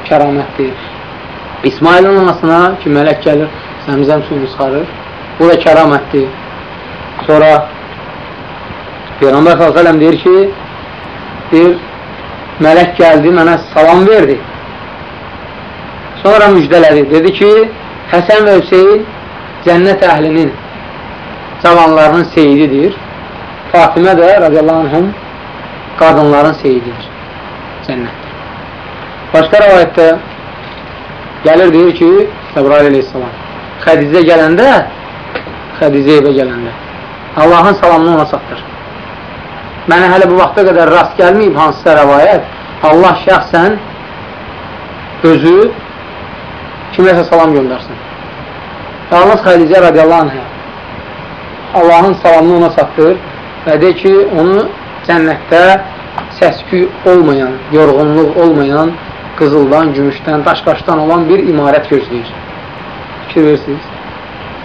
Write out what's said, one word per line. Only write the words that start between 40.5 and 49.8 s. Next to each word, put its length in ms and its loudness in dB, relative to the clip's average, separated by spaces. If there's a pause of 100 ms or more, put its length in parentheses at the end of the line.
qədər 280 4
rast 260 2
gəlməyib 400 2
hansısa 400 2
rəvayət, 480 4 (420)
Allah 320 4
şəxsən 560 2 (1500)
özü 320 4 (1400)
kiməsə 340 2
salam 300 2
göndərsin. 460 -4 (1080)
Yalnız 340 4
Xədicə 380 4